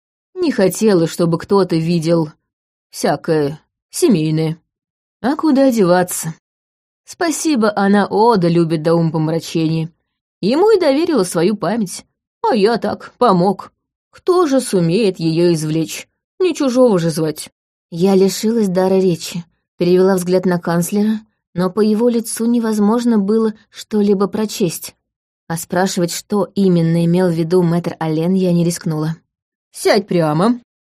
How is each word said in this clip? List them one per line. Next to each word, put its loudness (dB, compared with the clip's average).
"Не -2
хотела, 2
чтобы -2
кто-то 0
видел 0
всякое -2
семейное. 0
А -2
куда 2
деваться? 0
Спасибо, -2
она 2
Ода 2
любит 0
до 2
умопомрачения. -2
Ему 2
и 4
доверила 2
свою 0
память. -6
А 0
я 2
так, -8
помог. 2
Кто 0
же 2
сумеет 0
её 2
извлечь? -4
Не 0
чужого 2
же -2
звать". -6
Я 2
лишилась 0
дара 0
речи, -2
перевела 2
взгляд -2
на 0
канцлера, -2
но -2
по -2
его 2
лицу -4
невозможно 0
было 0
что-либо 0
прочесть. -6
А -6
спрашивать, -2
что -4
именно 2
имел 2
в 0
виду 0
мэтр -2
Аллен, -2
я 0
не 2
рискнула. -4
"Сядь 0
прямо", — 0